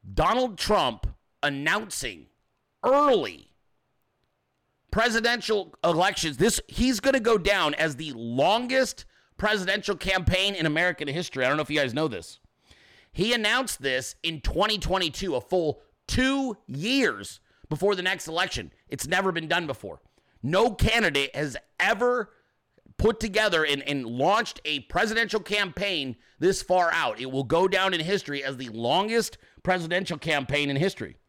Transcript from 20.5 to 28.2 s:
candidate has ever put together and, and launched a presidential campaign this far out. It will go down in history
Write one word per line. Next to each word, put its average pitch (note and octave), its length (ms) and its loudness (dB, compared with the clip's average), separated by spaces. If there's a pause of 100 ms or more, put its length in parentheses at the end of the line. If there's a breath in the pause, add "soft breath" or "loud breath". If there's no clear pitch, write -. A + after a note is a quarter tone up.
candidate F#3+ 640 2
has C#3 220 -4 (220)
ever A3 520 0 (680 soft breath)
put A3 220 2
together G3+ 460 0
and, C#3+ 180 0
and C#3 220 -2
launched D#3+ 580 0
a D3 180 -4
presidential A3 580 -2
campaign F3+ 760 -4 (240 soft breath)
this F#3 220 2
far F3+ 320 2
out. B2+ 260 0
It C3 120 -6
will C3+ 120 -2
go E3 240 4
down F#3+ 260 2
in E3+ 60 0
history D#3 440 -2